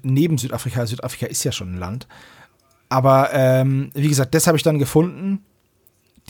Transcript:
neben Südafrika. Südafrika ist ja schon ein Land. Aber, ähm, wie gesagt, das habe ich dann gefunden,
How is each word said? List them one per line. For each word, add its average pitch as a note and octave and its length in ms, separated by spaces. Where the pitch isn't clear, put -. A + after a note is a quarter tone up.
neben C#3+ 340
Südafrika. A#2+ 480
Südafrika B2 420
ist - 180
ja C3+ 80
schon F2+ 220
ein F2+ 40
Land. G2 280
Aber, C3+ 440
ähm, C3+ 640
wie C#3+ 140
gesagt, C#3 260
das D#3 120
habe D#3+ 100
ich - 60
dann D3+ 160
gefunden, D#3+ 640